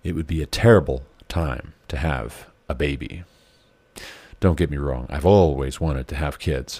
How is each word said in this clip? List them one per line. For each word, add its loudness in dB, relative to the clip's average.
It -4
would -4
be -2
a -4
terrible 4
time -4
to -6
have -4
a -2
baby." -4
Don't 2
get 0
me -4
wrong, -4
I've -2
always 4
wanted -2
to -10
have -4
kids. -4